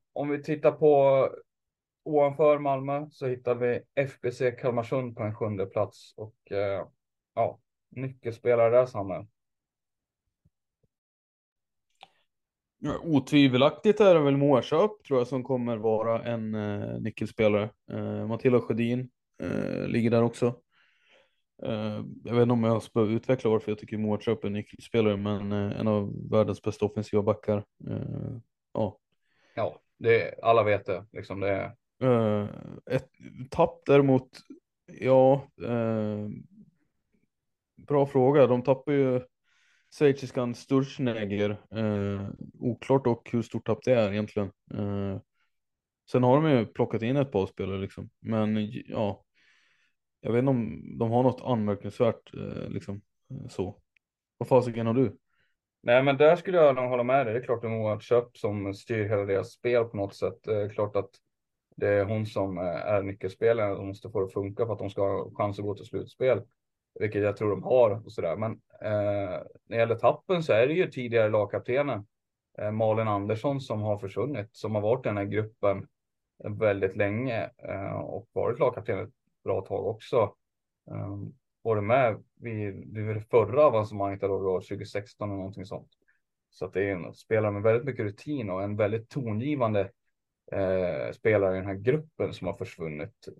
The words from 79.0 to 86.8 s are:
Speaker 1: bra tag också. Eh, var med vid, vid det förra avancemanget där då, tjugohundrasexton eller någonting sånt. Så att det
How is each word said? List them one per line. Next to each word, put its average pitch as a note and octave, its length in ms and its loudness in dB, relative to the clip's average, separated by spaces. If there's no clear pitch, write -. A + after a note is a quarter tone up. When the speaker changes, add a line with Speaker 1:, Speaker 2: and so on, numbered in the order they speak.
Speaker 1:
bra G2 160 -2
tag G2 260 -4
också. A2 480 -2
Eh, G2+ 280 -8
var A2 180 0
med A2+ 420 2
vid, G#2+ 540 -8
vid G#2+ 220 -6
det G#2+ 40 -8
förra A#2+ 340 4
avancemanget G#2 560 0
där G2 80 0
då, F#2+ 320 0
tjugohundrasexton G#2 680 -8
eller G2 100 -8
någonting F#2 260 -10
sånt. - 240 -14
Så - 140 -12
att - 80 -8
det G2 180 0